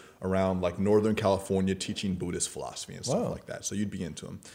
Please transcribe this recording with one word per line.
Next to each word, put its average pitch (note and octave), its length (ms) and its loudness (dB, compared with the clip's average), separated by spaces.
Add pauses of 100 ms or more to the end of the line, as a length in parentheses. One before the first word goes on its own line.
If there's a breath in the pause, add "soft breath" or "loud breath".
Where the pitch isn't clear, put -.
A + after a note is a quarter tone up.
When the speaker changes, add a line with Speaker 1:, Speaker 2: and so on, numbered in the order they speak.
(220 loud breath)
Speaker 1:
around, F#2+ 400 2
like, F2+ 180 0
Northern G#2+ 360 6
California, F#2+ 600 2
teaching G2 400 -2
Buddhist F2 340 -2
philosophy - 460 -10
and F2+ 100 -10
stuff C#3 140 0
Speaker 2:
Wow. A#3+ 120 -2
Speaker 1:
like - 160 -8
that. - 180 -8
So G2+ 100 -4
you'd G2+ 160 -2
be F#2+ 120 -6
into D#2 220 -8
him. - 140 -12 (160 loud breath)